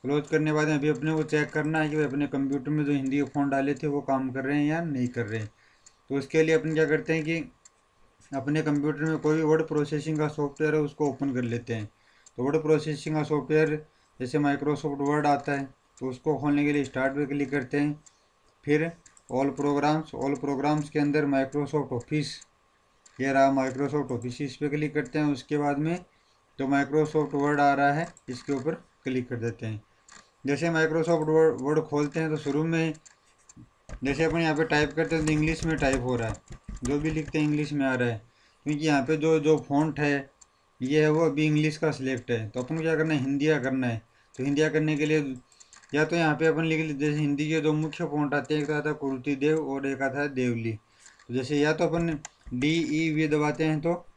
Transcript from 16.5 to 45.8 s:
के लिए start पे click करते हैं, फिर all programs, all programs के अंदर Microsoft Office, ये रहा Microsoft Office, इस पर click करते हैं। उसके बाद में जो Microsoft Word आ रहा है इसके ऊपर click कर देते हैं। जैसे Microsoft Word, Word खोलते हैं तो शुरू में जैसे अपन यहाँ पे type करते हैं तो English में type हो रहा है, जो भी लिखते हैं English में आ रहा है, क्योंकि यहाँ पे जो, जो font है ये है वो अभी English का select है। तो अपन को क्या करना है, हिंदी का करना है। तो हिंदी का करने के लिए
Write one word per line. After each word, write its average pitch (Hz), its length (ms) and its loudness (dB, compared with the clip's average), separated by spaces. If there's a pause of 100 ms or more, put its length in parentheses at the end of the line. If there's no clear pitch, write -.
के 147 80 2
लिए 143 120 2
start 131 280 -2
पे 147 120 0
click 143 260 -2
करते 143 280 -2
हैं, 147 200 0 (680)
फिर 151 260 2 (400)
all 135 200 2
programs, 143 640 0
all 139 240 -2
programs 147 500 0
के 151 100 -2
अंदर 147 280 2
Microsoft 139 680 -2
Office, 147 380 -4 (880)
ये 135 140 0
रहा 135 200 6
Microsoft 135 580 -2
Office, 123 300 -6
इस 139 140 -6
पर 147 140 -4
click 151 240 -4
करते 151 260 -2
हैं। 147 140 2
उसके 139 240 -4
बाद 143 200 0
में 160 200 -2 (600)
जो 135 80 -2
Microsoft 143 680 2
Word 143 240 2
आ 143 140 6
रहा 143 200 4
है 165 140 -2 (220)
इसके 127 240 -6
ऊपर 139 200 -2 (300)
click 127 260 -4
कर 127 80 -6
देते 113 280 -6
हैं। 107 160 -8 (640)
जैसे 143 260 0
Microsoft 160 580 2
Word, 156 320 6
Word 151 220 2
खोलते 147 360 -2
हैं 160 100 -2
तो 151 100 -2
शुरू 147 260 -2
में 165 280 0 (1080)
जैसे 139 200 0
अपन 160 160 2
यहाँ 156 160 2
पे 156 100 2
type 147 280 2
करते 160 220 0
हैं 156 100 0
तो 156 60 2
English 156 340 0
में 160 120 0
type 135 240 2
हो 127 140 -2
रहा 113 140 -2
है, 104 60 -6 (480)
जो 143 160 0
भी 156 120 -2
लिखते 156 280 -4
हैं 151 60 2
English 151 280 0
में 139 120 0
आ 131 100 2
रहा 123 140 0
है, 113 120 -4 (440)
क्योंकि 147 200 -2
यहाँ 147 180 4
पे 156 140 0
जो, 160 220 4
जो 151 200 4
font 147 400 0
है 143 300 0 (520)
ये 143 200 2
है 156 100 6
वो 160 140 4
अभी 151 200 2
English 151 320 2
का 160 140 0
select 131 400 -4
है। 110 180 -2
तो 127 120 -6
अपन 139 140 -6
को 160 60 -4
क्या 160 140 0
करना 156 180 0
है, 143 60 2
हिंदी 139 280 0
का 156 120 4
करना 127 280 -2
है। 113 140 -4 (340)
तो 127 80 -6
हिंदी 143 180 2
का 156 80 4
करने 156 280 2
के 151 80 0
लिए 147 300 0 (580)